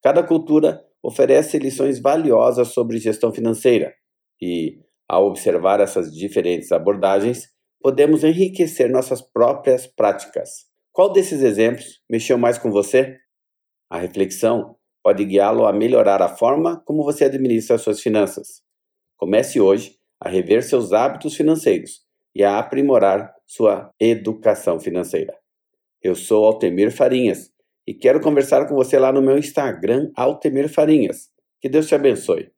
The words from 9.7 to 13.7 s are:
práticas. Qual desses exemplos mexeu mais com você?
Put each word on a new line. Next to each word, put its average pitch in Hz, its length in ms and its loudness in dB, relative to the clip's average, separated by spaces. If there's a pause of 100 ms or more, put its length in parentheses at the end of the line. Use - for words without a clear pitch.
práticas. - 800 -6 (240)
Qual 190 220 2
desses 185 300 0
exemplos 117 580 0 (100)
mexeu 117 280 0
mais 120 180 2
com 117 140 -4
você? 131 480 0 (720)